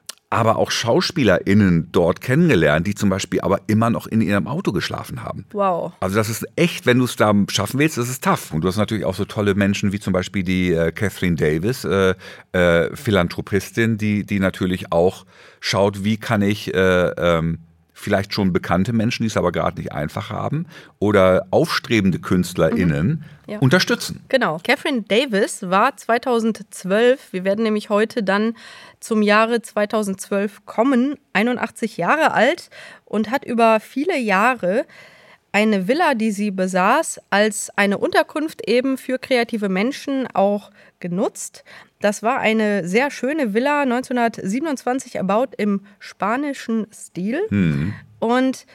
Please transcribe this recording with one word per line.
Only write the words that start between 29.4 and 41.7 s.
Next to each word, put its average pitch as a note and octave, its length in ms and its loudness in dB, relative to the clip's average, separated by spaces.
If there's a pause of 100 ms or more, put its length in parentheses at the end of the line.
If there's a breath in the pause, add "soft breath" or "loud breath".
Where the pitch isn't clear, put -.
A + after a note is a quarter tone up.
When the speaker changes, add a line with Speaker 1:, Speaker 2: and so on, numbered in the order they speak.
Speaker 2:
zweitausendzwölf G#3 1040 -4
kommen, C4 500 2 (180)
einundachtzig A#3 640 -2
Jahre C4 340 2
alt A#3+ 380 0 (340 loud breath)
und G#3+ 280 -4
hat C#4+ 120 -2
über A3+ 380 2
viele D#4 360 -4
Jahre A3 680 0 (640 loud breath)
eine G3+ 360 2
Villa, D4 260 2
die A3 180 0
sie G3+ 200 -2
besaß, F#3+ 680 0 (120)
als G#3 440 0
eine G3+ 220 2
Unterkunft D#4+ 720 -2
eben B3+ 280 0
für B3+ 200 -6
kreative A#3 500 -2
Menschen B3+ 640 -2
auch G3+ 360 0 (300 soft breath)
genutzt. F#3 640 -6 (380 loud breath)